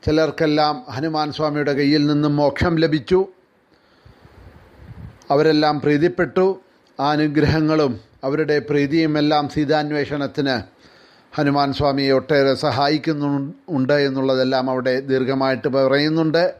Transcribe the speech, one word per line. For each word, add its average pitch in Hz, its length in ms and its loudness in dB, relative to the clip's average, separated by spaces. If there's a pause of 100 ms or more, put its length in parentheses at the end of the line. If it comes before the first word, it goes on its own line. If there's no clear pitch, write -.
ചിലർക്കെല്ലാം 151 720 0 (200)
ഹനുമാൻ 151 400 -4
സ്വാമിയുടെ 147 440 -2
കയ്യിൽ 147 280 2
നിന്നും 147 320 2
മോക്ഷം 147 340 2 (100)
ലഭിച്ചു. 156 360 0 (2250)
അവരെല്ലാം 151 500 2
പ്രീതിപ്പെട്ടു. 170 640 0 (540)
ആ 139 160 -2
അനുഗ്രഹങ്ങളും 151 760 2 (320)
അവരുടെ 151 320 0 (140)
പ്രീതിയും 151 520 0
എല്ലാം 151 280 2
സീതാന്വേഷണത്തിന് 147 1040 -2 (760)
ഹനുമാൻ 143 440 0
സ്വാമിയെ 139 400 0
ഒട്ടേറെ 135 360 2 (100)
സഹായിക്കുന്നുണ്ട് 143 1300 -2 (100)
എന്നുള്ളതെല്ലാം 131 680 0
അവിടെ 127 200 -2 (160)
ദീർഘമായിട്ട് 131 680 0
പറയുന്നുണ്ട്. 151 680 2 (160)